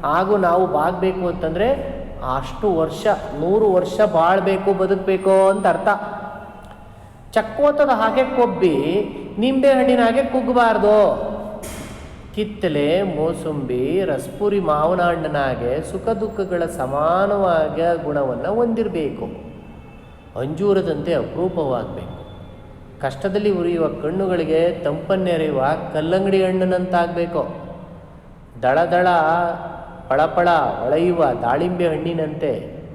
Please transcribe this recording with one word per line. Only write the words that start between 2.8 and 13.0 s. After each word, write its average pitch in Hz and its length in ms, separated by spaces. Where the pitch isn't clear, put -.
ನೂರು 196 320
ವರ್ಷ 180 280
ಬಾಳ್ಬೇಕು, 185 600
ಬದುಕಬೇಕು 190 720
ಅಂತ 196 200
ಅರ್ಥ. 170 200
ಚಕ್ಕೋತದ 285 600
ಹಾಗೆ 226 300
ಕೊಬ್ಬಿ, 185 840
ನಿಂಬೆ 262 360
ಹಣ್ಣಿನ 254 300
ಹಾಗೆ 240 200
ಕುಗ್ಗಬಾರ್ದು. 220 1120
ಕಿತ್ತಲೆ, 175 680